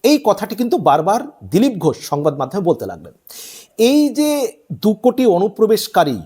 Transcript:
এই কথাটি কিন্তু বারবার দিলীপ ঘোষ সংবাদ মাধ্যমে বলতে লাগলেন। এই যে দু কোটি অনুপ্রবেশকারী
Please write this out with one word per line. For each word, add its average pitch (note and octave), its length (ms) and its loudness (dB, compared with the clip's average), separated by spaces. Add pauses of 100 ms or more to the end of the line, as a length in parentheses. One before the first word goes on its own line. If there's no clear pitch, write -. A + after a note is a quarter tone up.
এই D4 220 4
কথাটি G#3 300 0
কিন্তু A#3+ 240 -2
বারবার D#3+ 420 2 (300)
দিলীপ A#3+ 280 2
ঘোষ D#3+ 220 0
সংবাদ D3 360 -4
মাধ্যমে C#3+ 280 -6
বলতে D#3+ 220 -2
লাগলেন। F2 280 -14 (640)
এই C#4+ 300 4
যে C#4+ 440 -2 (200)
দু G#3 220 0
কোটি B3 320 0
অনুপ্রবেশকারী F#3+ 1000 0